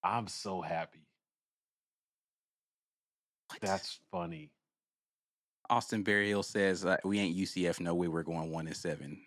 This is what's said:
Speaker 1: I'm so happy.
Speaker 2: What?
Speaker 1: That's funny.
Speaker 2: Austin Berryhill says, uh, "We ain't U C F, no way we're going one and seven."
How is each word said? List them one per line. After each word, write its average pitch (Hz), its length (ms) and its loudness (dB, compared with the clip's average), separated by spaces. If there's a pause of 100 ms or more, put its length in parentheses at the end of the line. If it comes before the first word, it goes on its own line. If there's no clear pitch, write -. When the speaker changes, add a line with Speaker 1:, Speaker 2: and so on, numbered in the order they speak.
Speaker 1:
I'm 220 260 0
so 95 320 -6
happy. 82 460 -6 (2500)
Speaker 2:
What? - 140 -14
Speaker 1:
That's 95 360 -2 (140)
funny. 87 380 -8 (1200)
Speaker 2:
Austin 113 340 2
Berryhill 101 400 4
says, 95 400 2
uh, 92 200 4
"We 101 140 2
ain't 90 160 2
U 92 120 0
C 90 200 0
F, 85 140 2
no 85 140 0
way 87 140 2
we're 80 140 0
going 82 280 -4
one 80 160 -4
and 78 100 -6
seven." 76 500 -6